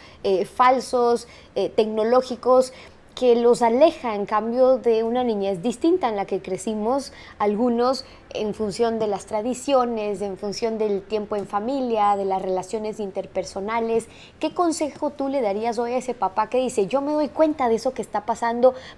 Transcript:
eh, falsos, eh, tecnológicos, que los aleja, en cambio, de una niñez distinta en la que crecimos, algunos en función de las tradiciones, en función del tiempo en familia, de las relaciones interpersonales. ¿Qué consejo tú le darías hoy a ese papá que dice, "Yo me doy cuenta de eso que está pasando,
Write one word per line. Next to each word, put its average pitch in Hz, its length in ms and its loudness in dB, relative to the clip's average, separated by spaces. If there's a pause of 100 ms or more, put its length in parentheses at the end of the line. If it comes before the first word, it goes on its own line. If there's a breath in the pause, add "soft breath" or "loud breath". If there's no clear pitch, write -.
(240 loud breath)
eh, 196 220 2
falsos, 240 840 2 (260 loud breath)
eh, 190 140 0
tecnológicos, 240 1040 2 (420 loud breath)
que 247 220 4
los 240 260 4
aleja, 240 520 4
en 202 120 -4
cambio, 233 520 2
de 226 260 2
una 247 200 0
niñez 196 380 -2
distinta 277 460 0
en 214 80 -2
la 196 80 -4
que 190 160 -4
crecimos, 220 720 -4 (260 loud breath)
algunos 240 680 0 (260 loud breath)
en 208 240 -6
función 226 440 -2
de 220 80 -2
las 202 200 -4
tradiciones, 226 960 -2
en 196 160 -6
función 220 400 -4
del 208 240 -2
tiempo 214 340 -4
en 196 100 -4
familia, 214 680 0
de 196 80 -2
las 190 160 0
relaciones 208 600 -4
interpersonales. 208 1080 -4 (320 loud breath)
¿Qué 311 140 -4
consejo 302 560 -2
tú 277 180 -6
le 269 140 -2
darías 214 360 -2
hoy 240 140 -4
a 254 60 0
ese 247 160 -4
papá 196 340 -2
que 247 100 0
dice, 220 280 0
"Yo 262 140 0
me 285 120 -2
doy 302 160 0
cuenta 294 400 2
de 226 60 4
eso 254 180 -2
que 226 100 -8
está 208 220 -6
pasando, 233 500 2 (240 loud breath)